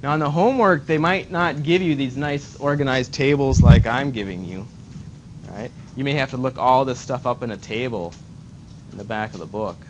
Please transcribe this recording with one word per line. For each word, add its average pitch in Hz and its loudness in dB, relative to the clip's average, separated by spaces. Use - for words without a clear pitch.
Now, 143 0
on 156 2
the 147 0
homework, 190 4
they 156 2
might 185 0
not 165 0
give 175 4
you 165 2
these 135 -2
nice 143 -4
organized 139 0
tables 139 4
like - 10
I'm 135 -2
giving 98 -6
you, 92 -10
right? 104 -12
You 131 -4
may 139 0
have 139 0
to 127 -8
look 127 -4
all 127 4
this 127 -4
stuff 127 -6
up 120 -2
in 123 -6
a 104 -8
table 110 -6
in - -14
the 98 -10
back 107 -6
of 92 -12
the 82 -10
book. 92 -8